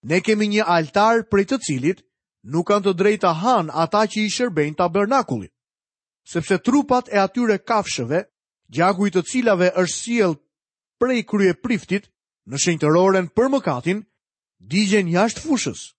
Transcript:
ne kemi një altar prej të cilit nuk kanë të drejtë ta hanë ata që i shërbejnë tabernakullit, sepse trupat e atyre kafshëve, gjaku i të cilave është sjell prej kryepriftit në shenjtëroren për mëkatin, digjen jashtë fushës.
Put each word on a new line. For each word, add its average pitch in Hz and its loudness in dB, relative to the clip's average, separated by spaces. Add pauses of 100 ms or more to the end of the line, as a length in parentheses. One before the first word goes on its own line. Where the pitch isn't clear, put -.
ne 160 0
kemi 214 0
një 208 0
altar 202 2
prej 196 2
të 269 -2
cilit 143 -4 (400)
nuk 156 -4
kanë 202 2
të 190 0
drejtë 208 0
ta 170 2
hanë 196 0
ata 185 0
që 214 -4
i 202 -4
shërbejnë 156 -2
tabernakullit, 190 -2 (720)
sepse 170 -2
trupat 254 0
e 202 2
atyre 208 0
kafshëve, 185 -2 (440)
gjaku 180 0
i 196 -4
të 185 2
cilave 202 2
është 185 -2
sjell 214 0 (600)
prej 247 0
kryepriftit 202 -2 (360)
në 127 -10
shenjtëroren 175 2
për 247 0
mëkatin, 185 -2 (540)
digjen 190 0
jashtë 202 0
fushës. 247 -4